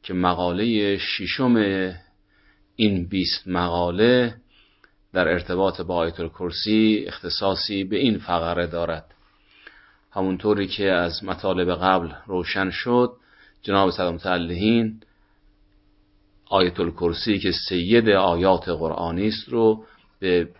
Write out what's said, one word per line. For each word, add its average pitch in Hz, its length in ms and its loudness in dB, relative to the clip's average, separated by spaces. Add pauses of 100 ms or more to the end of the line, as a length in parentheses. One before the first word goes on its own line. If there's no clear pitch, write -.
که 92 100 -10
مقاله 92 840 0
ششم 120 580 -2 (1200)
این 98 300 2
بیست 92 420 -4
مقاله 90 880 2 (760)
در 90 140 2
ارتباط 90 540 0
با 87 140 -6
آیة 82 240 -2
الکرسی 107 880 0
اختصاصی 95 760 -4
به 98 140 -4
این 110 200 2
فقره 85 500 -2
دارد. 82 380 -6 (1040)
همونطوری 98 560 0
که 98 240 0
از 87 320 0
مطالب 90 520 -2
قبل 90 340 2 (160)
روشن 95 440 -2
شد، 123 420 2 (500)
جناب 98 280 2
سید 90 120 -4
متعال 87 500 -2
هند 110 540 0 (1400)
آیة 92 320 2
الکرسی 85 580 -2
که 92 120 -2 (180)
سید 107 400 4
آیات 92 600 4
قرآنی 85 580 -2
است 107 220 -6
رو 110 360 2 (340)
به 90 300 0 (100)